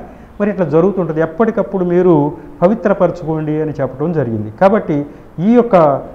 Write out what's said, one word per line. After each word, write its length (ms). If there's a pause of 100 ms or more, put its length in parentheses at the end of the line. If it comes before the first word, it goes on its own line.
(420)
మరి 80
ఇట్లా 160
జరుగుతుంటుంది. 560
ఎప్పటికప్పుడు 640
మీరు 460 (300)
పవిత్రపరచుకోండి 1000
అని 100 (100)
చెప్పడం 320
జరిగింది. 380
కాబట్టి 540 (340)
ఈ 140
యొక్క, 480 (140)